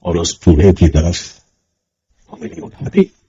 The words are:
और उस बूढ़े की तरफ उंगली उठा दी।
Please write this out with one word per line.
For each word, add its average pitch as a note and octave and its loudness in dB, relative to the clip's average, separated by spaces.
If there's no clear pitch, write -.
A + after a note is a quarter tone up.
और F2 -6
उस E2+ -6
बूढ़े F2 4
की E2+ 4
तरफ - -6
उंगली - -16
उठा - -14
दी। - -4